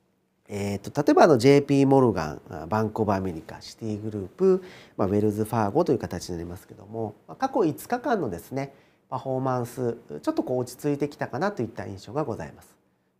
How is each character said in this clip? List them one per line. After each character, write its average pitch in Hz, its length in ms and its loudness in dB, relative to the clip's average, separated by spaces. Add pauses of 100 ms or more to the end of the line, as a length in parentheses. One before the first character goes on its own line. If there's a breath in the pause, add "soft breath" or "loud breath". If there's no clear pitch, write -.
(480)
え 202 280 -4
ー - 20 -4
と、 - 240 -4
例 302 80 4
え 302 40 8
ば 302 100 8
あ - 20 10
の 143 120 8
ジ 120 100 6
ェ 143 100 10
イ 143 40 2
ピ 139 220 4
ー - 20 4
モ 135 140 6
ル 120 120 6
ガ 80 200 -4
ン、 - 80 -12 (100)
あ、 80 160 -10
バ 107 160 0
ン 107 80 -2
ク 110 120 -2
オ - 20 -2
ブ 101 80 2
ア 95 80 0
メ 95 120 -6
リ 80 80 -10
カ、 - 200 -16
シ - 160 -20
テ - 80 -14
ィ 107 180 -6
グ 110 80 -8
ル 104 140 -6
ー 90 40 -10
プ、 185 360 2 (320 loud breath)
ま 110 80 0
あ、 95 40 2
ウ - 40 0
ェ 104 80 4
ル 107 100 4
ズ 107 140 -2
フ - 80 -10
ァ 110 160 2
ー - 20 -4
ゴ 151 140 2
と 156 80 2
い - 20 2
う 107 40 2
形 - 320 -8
に 87 60 -6
な 82 60 -6
り 87 60 -10
ま 90 80 -12
す - 100 -20
け 113 80 -20
ど 104 120 -20
も、 107 280 -8 (140)
ま - 60 -18
あ、 - 20 -20
過 262 120 -2
去 254 160 0
五 151 240 -4
日 247 120 -4
間 247 200 0
の 123 100 -4
で 85 80 -6
す - 140 -18
ね、 135 220 -6 (360 soft breath)
パ 135 80 -6
フ 135 100 -10
ォ 131 100 -2
ー - 20 -4
マ 131 200 -2
ン 120 60 -4
ス、 120 300 -4 (260)
ち - 60 -8
ょ 311 40 0
っ - 20 -4
と - 80 -2
こ 127 120 -4
う 127 40 0
落 123 180 -6
ち - 40 -20
着 147 140 -2
い 139 40 -4
て 147 100 -2
き 143 80 -18
た 127 120 -6
か 113 100 -8
な 196 140 -2
と 135 100 -4
い 110 40 -4
っ - 20 -4
た 101 180 -10
印 95 200 -12
象 101 80 -14
が 151 100 -2
ご 120 100 -6
ざ 82 120 -10
い 71 60 -16
ま - 100 -20
す。 - 120 -20 (460)